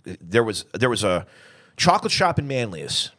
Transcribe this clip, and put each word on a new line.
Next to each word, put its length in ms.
there 400
was, 300
there 160
was 140
a 220
chocolate 340
shop 280
in 80
Manlius. 720